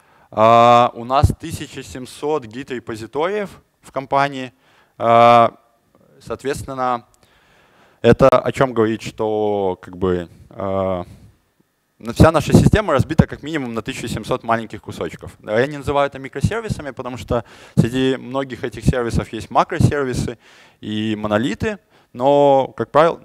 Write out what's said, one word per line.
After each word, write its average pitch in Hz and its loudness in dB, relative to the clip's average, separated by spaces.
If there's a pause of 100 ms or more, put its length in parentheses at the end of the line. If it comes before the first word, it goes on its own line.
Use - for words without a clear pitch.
(320)
А, 117 6
у 117 -14
нас 135 2
тысяча 147 -12
семьсот 139 -6
гид-репозиториев 127 -8 (320)
в - -20
компании. 139 -4 (440)
А, 117 6 (640)
соответственно, 127 -6 (960)
это 120 6
о 127 2
чем 127 0
говорит, 110 0
что 104 -2
как 90 -18
бы, 90 -2 (200)
а, 95 -4 (960)
на-, 113 -10
вся 160 6
наша 147 0
система 202 2
разбита 139 2
как 120 -14
минимум 139 -6
на 113 -6
тысяча 127 -8
семьсот 120 -6
маленьких 113 -4
кусочков. 92 -12
Да, 107 -2
я 131 0
не 147 -10
называю 139 -2
это - -16
микросервисами, 147 -8
потому 123 -12
что 117 -4 (320)
среди 131 0
многих 123 -10
этих 120 -10
сервисов 117 -2
есть 107 -10
макросервисы 139 -2 (420)
и 107 -6
монолиты, 123 -2 (380)
но, 135 4
как 117 -6
правило, 156 2